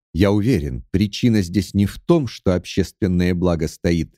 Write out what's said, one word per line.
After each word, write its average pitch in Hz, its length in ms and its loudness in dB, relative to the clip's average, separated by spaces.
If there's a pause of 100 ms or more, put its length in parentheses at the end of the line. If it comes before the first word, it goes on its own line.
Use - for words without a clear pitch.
(120)
Я 98 200 2
уверен, 92 580 -2
причина 107 500 0
здесь 92 320 -2
не 101 140 2
в - 120 -6
том, 165 280 0
что - 280 -2
общественное 90 800 -2
благо 85 340 0
стоит - 500 -4